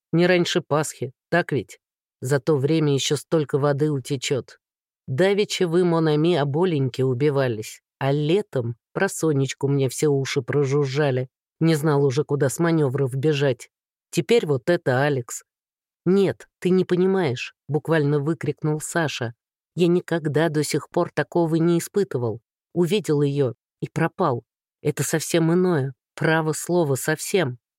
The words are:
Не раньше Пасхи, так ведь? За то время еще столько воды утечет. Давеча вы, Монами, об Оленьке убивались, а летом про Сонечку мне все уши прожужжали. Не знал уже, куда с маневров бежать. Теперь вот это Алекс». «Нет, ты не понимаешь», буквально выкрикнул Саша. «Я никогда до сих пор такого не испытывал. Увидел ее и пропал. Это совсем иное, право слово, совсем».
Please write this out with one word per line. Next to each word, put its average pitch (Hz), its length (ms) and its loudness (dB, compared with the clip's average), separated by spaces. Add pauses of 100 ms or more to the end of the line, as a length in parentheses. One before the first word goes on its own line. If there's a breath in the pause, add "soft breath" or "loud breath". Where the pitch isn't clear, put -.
(120)
Не 170 160 4
раньше 175 340 2
Пасхи, 143 520 -4 (160)
так 175 220 -2
ведь? 113 280 -6 (420)
За 135 180 0
то 151 180 2
время 147 360 2
еще 139 220 0
столько 151 420 -2
воды 143 340 0
утечет. 135 680 -6 (480)
Давеча 190 600 0
вы, 175 180 2
Монами, 160 500 2
об 143 220 0
Оленьке 139 480 0
убивались, 131 760 -2 (180)
а 135 120 0
летом 147 640 -2 (180)
про 190 140 0
Сонечку 139 600 -2
мне 139 200 0
все 151 200 -2
уши 139 340 -2
прожужжали. 139 880 0 (300)
Не 165 160 2
знал 143 280 2
уже, 139 200 0
куда 143 260 0
с - 100 -4
маневров 143 560 0
бежать. 139 540 0 (400)
Теперь 233 360 2
вот 143 240 -2
это 139 340 2
Алекс». 139 400 -4 (640)
«Нет, 185 400 2 (120)
ты 185 100 0
не 185 160 4
понимаешь», 180 720 0 (120)
буквально 151 520 0
выкрикнул 151 600 -4
Саша. 139 540 -4 (420)
«Я 175 120 2
никогда 165 600 0
до 151 140 -2
сих - 260 -6
пор 175 240 -2
такого 165 420 0
не 170 240 2
испытывал. 120 640 -4 (320)
Увидел 165 480 0
ее 139 320 0 (280)
и 147 80 -6
пропал. 160 540 -2 (380)
Это 147 220 -2
совсем 160 500 0
иное, 170 400 0 (220)
право 160 380 0
слово, 170 420 0
совсем». 147 640 -2 (200)